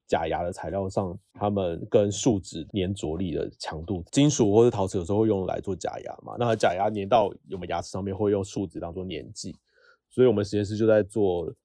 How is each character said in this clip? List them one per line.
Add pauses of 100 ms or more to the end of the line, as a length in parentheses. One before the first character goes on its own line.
假
牙
的
材
料
上， (200)
他
们
跟
树
脂
粘
着
力
的
强
度，
金
属
或
者
陶
瓷
有
时
候
会
用
来
做
假
牙
嘛，
那
假
牙
粘
到 (200)
我
们
牙
齿
上
面
会
用
树
脂
当
做
粘
剂， (540)
所
以
我
们
实
验
室
就
在
做 (180)